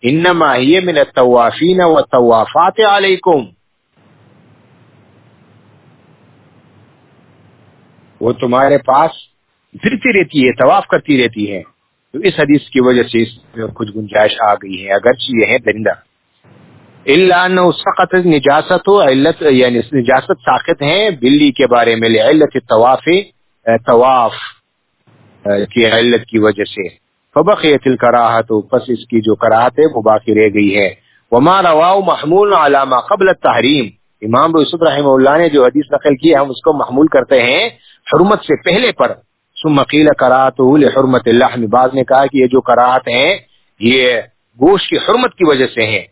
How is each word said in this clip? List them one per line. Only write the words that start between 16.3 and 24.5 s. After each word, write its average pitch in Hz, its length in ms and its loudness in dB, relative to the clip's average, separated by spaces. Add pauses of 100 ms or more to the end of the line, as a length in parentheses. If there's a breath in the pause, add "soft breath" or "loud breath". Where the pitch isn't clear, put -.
الا 180 380 2
انه 185 260 0
سقط 180 440 -4
نجاست، 156 720 0
علت 160 540 2
یعنی 127 360 2
نجاست 127 540 -2
ساقط 143 500 -4
ہے 190 280 -2
بلی 143 420 0
کے 131 140 0
بارے 117 300 2
میں، 113 120 -2
لعلت 139 460 2
الطواف، 123 520 0
اے، 160 720 -4
طواف، 123 540 2 (1120)